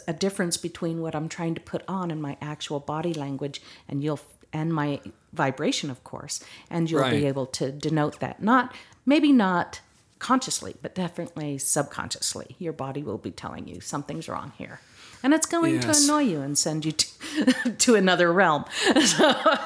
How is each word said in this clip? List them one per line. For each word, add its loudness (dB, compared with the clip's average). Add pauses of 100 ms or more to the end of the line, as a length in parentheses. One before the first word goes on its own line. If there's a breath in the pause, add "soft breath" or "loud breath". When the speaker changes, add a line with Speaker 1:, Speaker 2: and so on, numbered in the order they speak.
Speaker 1:
a -2
difference -2
between -6
what -4
I'm -4
trying -4
to -10
put -8
on -4
in -6
my -6
actual -6
body -4
language -6 (280 loud breath)
and -4
you'll, -2 (320)
and -2
my 0 (320)
vibration, 0
of -12
course, -10 (320 loud breath)
and 0
you'll 2
Speaker 2:
Right. 2
Speaker 1:
be 2
able -2
to -4
denote 0
that. -8
Not, 2 (320 loud breath)
maybe 6
not 4 (400)
consciously, -2
but -10
definitely -6
subconsciously. -4
Your -6
body -8
will -6
be -8
telling -12
you -14
something's -8
wrong -8
here. -14 (460 loud breath)
And 6
it's 2
going 2
Speaker 2:
Yes. 2
Speaker 1:
to 6
annoy 4
you -2
and -4
send 0
you -2
to, 0
<laughs> -10
to 6
another 6
realm. 4 (200 loud breath)
<laughs> 6
So, 6 (380)